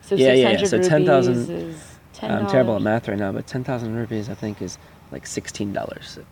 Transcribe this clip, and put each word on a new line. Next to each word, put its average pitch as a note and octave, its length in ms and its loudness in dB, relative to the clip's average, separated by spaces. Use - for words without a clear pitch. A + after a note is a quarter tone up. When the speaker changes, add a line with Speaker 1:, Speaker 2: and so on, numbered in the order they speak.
Speaker 1:
So - 140 -4
Speaker 2:
Yeah, C3 180 6
yeah, - 0 -
yeah. B2+ 240 6
Speaker 1:
six - 40 0
hundred G3+ 80 2
Speaker 2:
So - 80 2
Speaker 1:
rupees F3+ 120 4
Speaker 2:
ten D3+ 180 4
thousand, B2 440 2
Speaker 1:
is E3+ 480 -12
ten - 160 -8
dollars. G#2+ 140 0
Speaker 2:
I'm G2+ 60 -2
terrible A#2 260 2
at G2+ 60 -2
math G#2+ 240 0
right G#2 120 -4
now, G2 140 -4
but A2+ 140 -8
ten B2+ 180 -8
thousand A#2+ 300 -6
rupees, A2+ 360 -6
I G2+ 40 -8
think, G#2 280 -8
is, F2+ 160 -10
like, - 140 -14
sixteen - 480 -8
dollars. - 440 -10